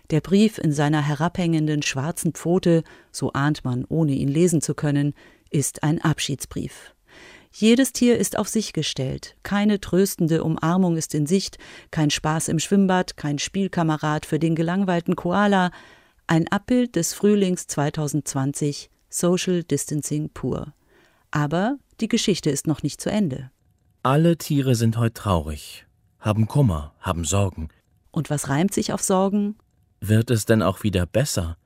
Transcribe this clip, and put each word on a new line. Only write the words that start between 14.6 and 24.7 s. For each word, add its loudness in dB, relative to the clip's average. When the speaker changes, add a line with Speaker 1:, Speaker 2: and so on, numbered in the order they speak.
Speaker 1:
Koala. 2
Ein 2
Abbild 0
des -2
Frühlings 2
zweitausendzwanzig, -2
Social 0
Distancing -4
pur. -6
Aber 0
die -2
Geschichte 0
ist -2
noch -2
nicht -6
zu -6
Ende. -2
Speaker 2:
Alle 4
Tiere 2